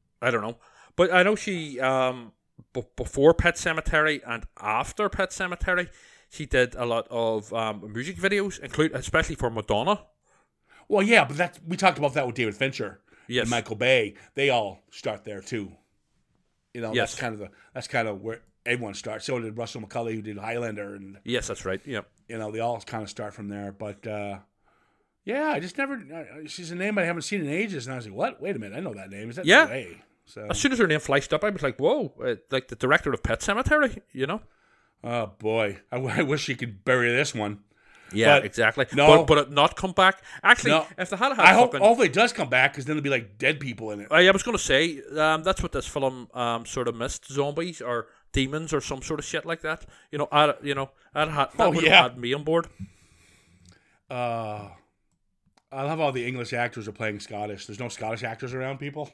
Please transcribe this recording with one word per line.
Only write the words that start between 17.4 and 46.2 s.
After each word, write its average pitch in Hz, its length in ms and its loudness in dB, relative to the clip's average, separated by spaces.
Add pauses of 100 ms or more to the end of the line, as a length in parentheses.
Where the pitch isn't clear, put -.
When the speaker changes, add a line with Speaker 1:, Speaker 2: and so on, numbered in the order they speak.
Speaker 2:
that's 120 140 -10
kind 117 220 -2
of 98 120 -8
where 113 200 -12 (240)
everyone 117 300 -2
starts. 110 300 -10
So 131 140 -4
did 110 180 -8
Russell 117 240 -10
McCullough, 113 340 -6
who 110 60 -8
did 104 160 -12
Highlander, 104 580 -6
and 98 280 -18
Speaker 1:
Yes, 120 240 -4
that's - 160 -10
right. 95 220 -4
Yeah. 120 160 -6 (260)
Speaker 2:
you 113 100 -12
know, 107 140 -8
they 110 80 -8
all 113 220 -4
kind 110 220 -10
of 101 60 -10
start 104 240 -10
from 104 140 -12
there. 101 240 -8
But, 101 340 -12
uh, 101 340 -8 (840)
yeah, 277 240 -4
I 294 100 -2
just 175 180 -10
never. 277 180 -4 (180)
I, 151 280 -16
I, 151 40 -14
she's 165 240 -14
a 175 60 -8
name 202 240 -2
I 180 40 2
haven't 170 200 -2
seen 202 180 -4
in 147 80 -4
ages, 165 380 -4
and 131 60 -8
I 127 40 -8
was 117 80 -10
like, 98 100 -14
"What? 180 240 -4
Wait 175 160 -6
a - 40 -6
minute, 104 180 -12
I - 20 -8
know 170 140 -8
that 98 160 -14
name. 101 220 -10
Is 127 60 -12
that 180 100 -8
Speaker 1:
Yeah. 233 200 8
Speaker 2:
Ray?" 104 360 -10 (220)
So 107 260 -16
Speaker 1:
As - 80 -2
soon 269 120 2
as 254 60 0
her 226 80 6
name 151 140 2
flashed 139 340 0
up, 156 100 0
I 208 60 0
was 185 140 -4
like, 135 160 -2
"Whoa!" 220 340 0 (100)
Uh, 123 120 0 (160)
like 135 160 -2
the 120 80 -12
director 139 360 2
of 117 120 -4
Pet 113 160 -2
Sematary, 240 600 0 (100)
you 131 160 -4
know. 196 140 -6 (640)
Speaker 2:
Oh 117 360 -4
boy, 107 400 0 (120)
I, 123 40 -8
w-, 127 180 -4
<laughs> - 20 -4
I - 60 2
wish 147 220 0
she 139 120 -6
could 117 300 -12
bury 123 260 4
this 135 220 0
one. 104 280 -4 (520)
Speaker 1:
Yeah, 113 240 8
Speaker 2:
But 120 80 2
Speaker 1:
exactly. 113 480 2
Speaker 2:
no. 139 140 6 (100)
Speaker 1:
But, 165 100 6
but 147 120 6
it 139 120 -2
not 143 240 4
come 185 180 -4
back. 190 280 6 (220)
Actually, - 280 6
Speaker 2:
No. 160 140 4 (100)
Speaker 1:
if 180 140 -8
they 196 80 -4
had 262 180 0
had 220 80 -2
Speaker 2:
I 185 100 12
hope 240 180 8
Speaker 1:
fucking 175 120 0
Speaker 2:
hopefully 226 240 6
it 147 60 -2
does 233 180 4
come 160 180 -4
back, 127 260 4
'cause 135 100 -10
then 151 100 -4
there'll 151 80 -4
be, 143 60 -2
like, 110 300 -4
dead 139 200 0
people 113 300 -10
in 104 120 -8
it. 104 100 -16
Speaker 1:
I, 175 160 8
I 196 40 10
was 190 120 2
gonna 233 160 -2
say, 147 420 2 (160)
um, 156 240 2
that's 180 220 0
what 175 80 -6
this - 160 -6
film, 131 480 -4